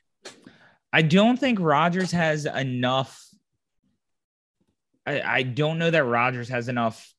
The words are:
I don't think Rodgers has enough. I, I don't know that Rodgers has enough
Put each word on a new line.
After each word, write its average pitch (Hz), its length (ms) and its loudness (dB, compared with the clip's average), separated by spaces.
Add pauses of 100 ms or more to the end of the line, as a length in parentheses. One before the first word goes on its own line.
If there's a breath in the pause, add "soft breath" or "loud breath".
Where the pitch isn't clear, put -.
(920 soft breath)
I 156 80 4
don't 196 360 4
think 247 220 0
Rodgers 170 520 0
has 156 340 0
enough. 127 760 -4 (1800)
I, 139 160 -4
I 123 220 -2
don't 151 360 -2
know 170 100 0
that 160 140 4
Rodgers 120 460 0
has 123 200 -6
enough 117 500 -4